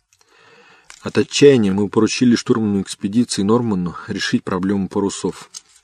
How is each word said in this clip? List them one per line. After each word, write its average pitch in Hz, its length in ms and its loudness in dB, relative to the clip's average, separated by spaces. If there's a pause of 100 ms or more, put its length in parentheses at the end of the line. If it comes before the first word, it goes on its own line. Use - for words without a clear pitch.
(1040)
От - 160 -4
отчаяния 113 540 4
мы 101 160 0
поручили 117 460 2
штурману 107 480 0
экспедиции 104 600 -4
Норману 101 520 0 (140)
решить 110 340 -4
проблему 95 460 -2
парусов. - 640 -6 (340)